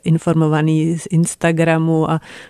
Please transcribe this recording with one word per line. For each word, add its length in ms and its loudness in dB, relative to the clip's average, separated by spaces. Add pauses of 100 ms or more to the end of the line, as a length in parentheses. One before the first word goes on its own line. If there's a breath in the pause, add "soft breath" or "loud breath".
informovaní 920 0
z 120 -12
Instagramu 1000 0
a 100 -2 (300 loud breath)